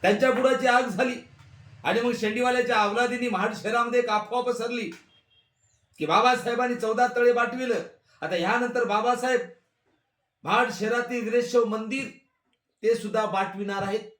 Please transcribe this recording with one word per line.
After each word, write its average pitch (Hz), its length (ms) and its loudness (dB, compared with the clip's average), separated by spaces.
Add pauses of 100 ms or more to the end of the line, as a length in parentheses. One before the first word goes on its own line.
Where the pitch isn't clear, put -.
त्यांच्या 208 280 4
बुडाची 254 360 2
आग 247 220 4
झाली 240 260 -2 (680)
आणि 185 160 2
मग 240 140 0
शेंडीवाल्याच्या 240 680 0
अवलादीने 240 480 0
महाड 214 260 -2
शहरामध्ये 233 460 0
एक 240 80 -2
अफवा 214 320 -2
पसरली 240 500 -4 (1080)
की 156 60 -4
बाबासाहेबांनी 240 680 2
चौदा 220 320 0 (100)
तळे 240 160 4
बाटविलं. 240 420 0 (460)
आता 151 140 -6
ह्यानंतर 233 500 0
बाबासाहेब 233 560 0 (1040)
महाड 226 280 2
शहरातील 233 520 -2
वीरेश्वर 240 400 2
मंदिर 220 420 -4 (760)
ते 226 120 4
सुद्धा 214 320 -2
बाटविणार 196 560 -4
आहेत. 208 260 -4 (120)